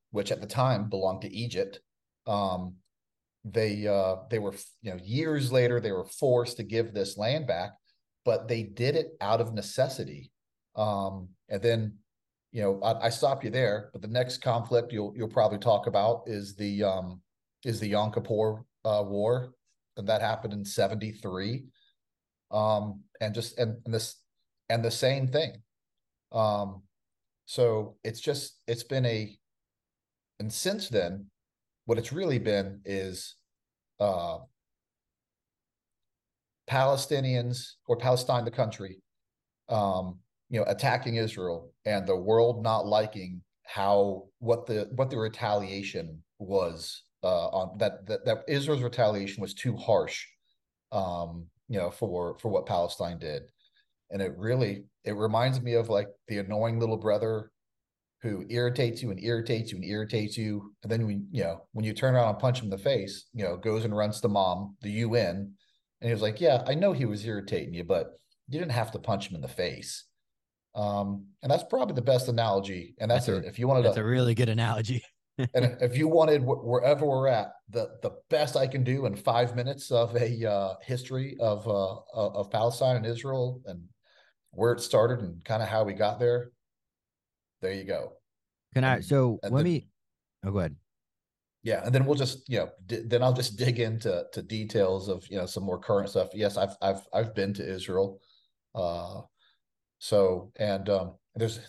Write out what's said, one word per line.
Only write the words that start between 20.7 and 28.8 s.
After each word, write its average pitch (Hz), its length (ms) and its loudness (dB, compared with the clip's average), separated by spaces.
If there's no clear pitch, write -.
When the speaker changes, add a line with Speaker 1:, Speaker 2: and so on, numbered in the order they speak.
Speaker 1:
Um, 107 500 0
and 107 120 -2
just, 113 240 -6
and, 110 280 0
and 113 80 -2
this, - 220 -2
and 117 140 0
the 117 80 2
same 135 360 2
thing. 143 260 0
Um, 101 520 0
so 113 580 2
it's 113 160 -6
just, - 480 -4
it's 117 160 -4